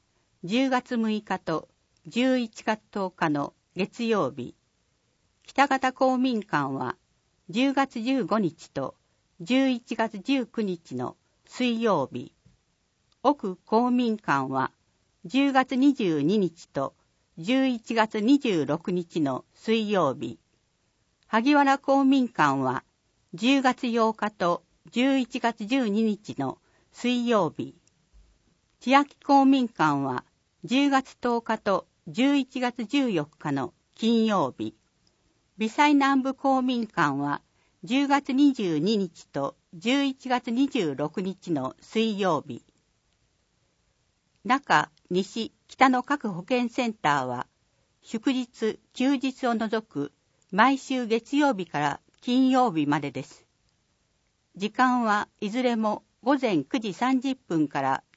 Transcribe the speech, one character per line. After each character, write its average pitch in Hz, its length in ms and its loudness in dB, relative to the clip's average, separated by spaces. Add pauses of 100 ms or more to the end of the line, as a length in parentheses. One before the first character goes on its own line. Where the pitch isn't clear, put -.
(420)
十 240 260 0
月 247 280 -2
六 220 120 -2
日 208 300 -4
と 160 300 -6 (400)
十 254 320 0
一 - 240 -10
月 214 160 -4 (100)
十 190 220 -6
日 165 180 -2
の 143 220 -2 (240)
月 202 260 -6
曜 196 300 0
日。 135 240 -14 (880)
北 277 240 0
方 262 240 -2
公 262 260 2
民 247 240 0
館 139 320 -4
は 127 220 -6 (540)
十 254 220 0
月 262 280 -2
十 247 240 -2
五 202 160 -2
日 - 300 -6
と - 260 -8 (440)
十 262 280 2
一 233 280 -4
月 220 240 -4
十 262 260 -2
九 - 160 -6
日 180 320 -6
の 123 220 -6 (280)
水 233 380 -2
曜 175 280 0
日。 127 220 -12 (880)
奥 226 340 -2 (100)
公 247 240 2
民 240 260 0
館 139 300 0
は 131 240 -2 (560)
十 269 260 0
月 262 240 2
二 277 160 4
十 160 300 0
二 196 160 2
日 180 300 -4
と - 260 -6 (420)
十 254 300 0
一 240 280 -4
月 220 260 0
二 269 180 4
十 180 260 0
六 160 280 -4
日 175 280 -4
の 131 320 -2
水 220 380 -2
曜 160 240 2
日。 123 240 -10 (880)
萩 233 280 2
原 277 240 4
公 277 260 2
民 262 240 4
館 139 340 0
は 131 220 -4 (500)
十 262 260 2
月 247 320 -2
八 220 220 0
日 214 160 -6
と 175 320 -2 (280)
十 269 280 0
一 247 220 -4
月 226 260 -4
十 247 220 0
二 214 280 0
日 - 220 -14
の 135 180 -6 (360)
水 240 340 -2
曜 196 280 2
日。 139 200 -10 (1080)
千 254 160 2
秋 285 260 0
公 277 220 4
民 269 240 4
館 147 340 0
は 127 220 -6 (380)
十 269 260 0
月 269 320 -2
十 233 220 -2
日 220 160 -4
と - 280 -2 (200)
十 254 300 2
一 262 240 -4
月 247 260 -4
十 269 240 0
四 151 160 -2
日 - 260 -10
の 135 220 -4 (200)
金 226 300 2
曜 185 320 0
日。 110 180 -8 (840)
微 220 100 -2
細 294 260 2
南 269 280 2
部 269 120 -4
公 262 280 0
民 247 240 -2
館 143 320 0
は 143 220 -4 (440)
十 269 240 0
月 277 240 0
二 277 220 4
十 170 240 -2
二 208 180 0
日 190 320 -6
と 139 280 -6 (180)
十 254 300 0
一 269 260 -6
月 247 200 -2
二 269 200 0
十 165 240 0
六 151 260 -4
日 185 320 -6
の 131 300 -4
水 220 360 -2
曜 175 300 0
日。 117 160 -12 (1800)
中、 202 440 2 (200)
西、 196 420 -4 (160)
北 262 220 4
の 254 120 0
各 285 280 -4
保 175 120 -8
健 247 280 -2
セ 247 160 -4
ン 220 80 -4
タ 143 240 0
ー 131 60 -2
は、 123 220 -8 (540)
祝 226 320 -4
日、 240 480 -4 (140)
休 269 220 0
日 262 300 -4
を 233 80 0
除 220 320 -4
く 143 260 -8 (380)
毎 254 280 2
週 254 280 -4
月 226 300 -2
曜 285 180 4
日 185 120 -6
か - 120 -8
ら 143 220 -2 (220)
金 262 260 2
曜 254 240 2
日 156 140 0
ま 147 140 0
で 143 100 -8
で 127 120 -10
す。 - 220 -20 (1120)
時 202 140 -4
間 247 320 2
は 208 260 0 (140)
い 208 80 -4
ず 247 120 -4
れ 240 140 0
も 220 280 -2 (180)
午 277 180 2
前 185 240 0
九 262 160 -4
時 208 140 -6
三 254 260 0
十 262 160 -4
分 156 320 -2
か 143 140 -4
ら 135 200 -2 (140)